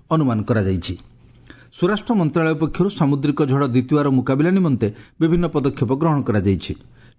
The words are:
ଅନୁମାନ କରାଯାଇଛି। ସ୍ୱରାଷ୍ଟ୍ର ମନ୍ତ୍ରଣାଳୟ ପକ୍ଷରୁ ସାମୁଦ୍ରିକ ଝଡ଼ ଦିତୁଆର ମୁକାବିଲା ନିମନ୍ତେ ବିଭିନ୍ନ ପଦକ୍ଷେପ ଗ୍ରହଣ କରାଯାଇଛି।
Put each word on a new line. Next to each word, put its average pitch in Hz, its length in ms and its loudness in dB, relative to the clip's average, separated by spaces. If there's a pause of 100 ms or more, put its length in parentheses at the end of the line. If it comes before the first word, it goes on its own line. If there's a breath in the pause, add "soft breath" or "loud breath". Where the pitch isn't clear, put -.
ଅନୁମାନ 139 340 2
କରାଯାଇଛି। 95 520 -2 (720 loud breath)
ସ୍ୱରାଷ୍ଟ୍ର 202 480 -2
ମନ୍ତ୍ରଣାଳୟ 160 420 0
ପକ୍ଷରୁ 160 320 0
ସାମୁଦ୍ରିକ 143 560 0
ଝଡ଼ 139 220 2
ଦିତୁଆର 127 420 0
ମୁକାବିଲା 135 420 2
ନିମନ୍ତେ 151 360 0 (300 loud breath)
ବିଭିନ୍ନ 170 300 2
ପଦକ୍ଷେପ 139 460 -2
ଗ୍ରହଣ 147 280 0
କରାଯାଇଛି। 98 520 0 (460 soft breath)